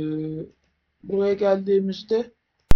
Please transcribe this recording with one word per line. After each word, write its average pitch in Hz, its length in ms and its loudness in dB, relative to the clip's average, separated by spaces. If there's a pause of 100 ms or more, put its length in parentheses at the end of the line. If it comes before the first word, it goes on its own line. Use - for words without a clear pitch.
(1040)
buraya 196 320 0
geldiğimizde 196 1000 0 (440)